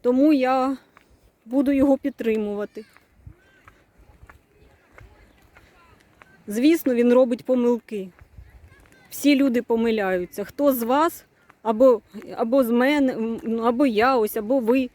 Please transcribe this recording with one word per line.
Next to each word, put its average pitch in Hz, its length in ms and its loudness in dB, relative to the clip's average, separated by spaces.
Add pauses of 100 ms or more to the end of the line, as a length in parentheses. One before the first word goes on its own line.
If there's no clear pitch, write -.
Тому 262 320 2
я 262 440 0 (680)
буду 254 260 0
його 277 260 2
підтримувати. 214 880 -6 (3500)
Звісно, 262 460 0
він 240 200 4
робить 247 320 2
помилки. 240 640 -2 (1000)
Всі 285 260 0
люди 254 260 0
помиляються. 208 840 -2
Хто 277 300 0
з 240 100 -6
вас, 285 420 -2 (360)
або, 226 400 2 (360)
або 247 260 0
з 226 60 -2
мене, 254 440 2
м, 226 300 -6
ну, 226 200 -6
або 240 220 0
я 247 320 0
ось, 214 200 -2
або 226 220 -2
ви. 247 360 -2